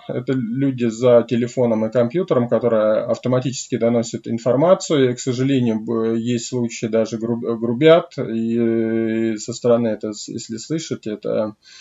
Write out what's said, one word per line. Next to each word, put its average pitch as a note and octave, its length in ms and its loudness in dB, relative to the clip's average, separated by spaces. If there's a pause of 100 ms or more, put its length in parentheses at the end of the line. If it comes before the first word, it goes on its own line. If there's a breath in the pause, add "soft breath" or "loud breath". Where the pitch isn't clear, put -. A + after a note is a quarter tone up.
это C3 260 -4
люди B2+ 520 -2
за A#2 420 4
телефоном A#2 580 0
и A2 40 -4
компьютером, B2 580 0
которые A2 560 2
автоматически B2+ 720 -2
доносят A2+ 520 0
информацию, C3+ 840 2
и, B2 40 -4
к B2+ 60 -10
сожалению, B2 600 0
б-, A2+ 380 -2
есть A#2 280 -2
случаи, A#2+ 400 -4
даже A2+ 320 0
груб-, A#2 420 -4
грубят, D3+ 580 4
и A2+ 1200 0
со A#2+ 140 -8
стороны A#2+ 360 2
это, G#2+ 240 -6
с-, - 160 -14
если A2+ 300 -10
слышать, D3+ 500 -8
это, G#2+ 460 -4 (260 loud breath)